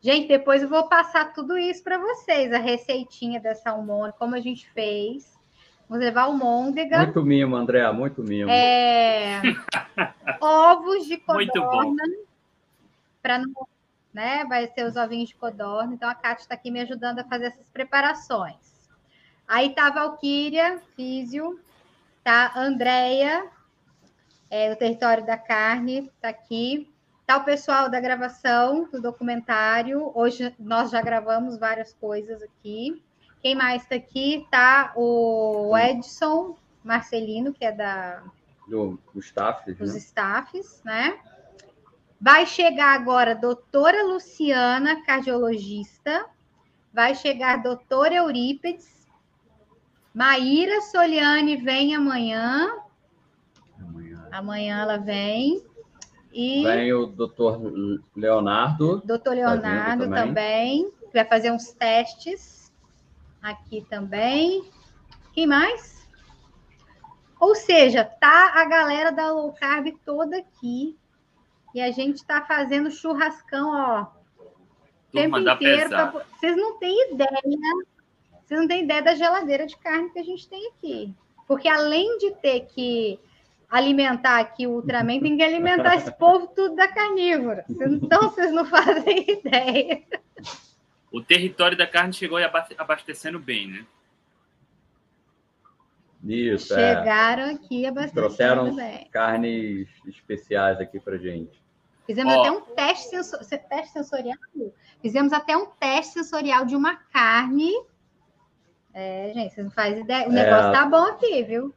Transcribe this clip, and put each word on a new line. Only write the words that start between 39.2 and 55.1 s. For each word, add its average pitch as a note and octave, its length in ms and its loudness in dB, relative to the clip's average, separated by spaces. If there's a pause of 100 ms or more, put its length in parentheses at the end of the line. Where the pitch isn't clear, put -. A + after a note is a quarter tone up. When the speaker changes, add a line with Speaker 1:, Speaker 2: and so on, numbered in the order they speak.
Speaker 1:
dos G3+ 200 -8
Speaker 2:
né? G#3 60 -10
Speaker 1:
staffs, A3+ 840 -8
né? A#3+ 360 -6 (1000)
Vai C#4+ 280 6
chegar C#4+ 480 4
agora B3 360 2
a A3+ 40 0
doutora C#4 680 2
Luciana, D4 1040 0
cardiologista. A#3+ 1200 -4 (680)
Vai A#3 220 2
chegar B3+ 400 -2
a A#3+ 80 0
doutora C4 540 0
Eurípides. C#4+ 920 -4 (1040)
Maíra C4+ 720 2
Soliane D4+ 760 2
vem C4 380 0
amanhã. C4 800 -2 (1040)
Speaker 2:
Amanhã. E3 520 -18
Speaker 1:
Amanhã G#3 500 -6
ela G#3+ 160 -2
vem. G#3 680 -2 (680)